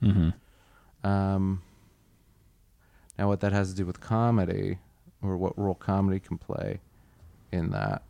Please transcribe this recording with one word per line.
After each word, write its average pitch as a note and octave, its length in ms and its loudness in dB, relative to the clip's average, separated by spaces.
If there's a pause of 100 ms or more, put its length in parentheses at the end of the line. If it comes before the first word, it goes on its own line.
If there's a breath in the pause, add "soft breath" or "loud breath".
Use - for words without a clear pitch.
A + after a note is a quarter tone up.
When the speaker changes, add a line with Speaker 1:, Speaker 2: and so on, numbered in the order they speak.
Speaker 1:
Mm-hmm. - 1040 0
Speaker 2:
Um, F#2+ 520 0 (1600 loud breath)
now, G2+ 100 0
what G2+ 140 0
that G2+ 120 2
has G2 160 2
to F#2 60 -10
do F#2+ 100 -2
with F2+ 160 -8
comedy, G2 800 0 (420)
or F#2+ 160 -2
what F#2 200 -2
role G2 180 0
comedy G2 440 0
can F2 180 -10
play - 420 -6 (720 soft breath)
in F2 200 -2
that G1+ 380 -4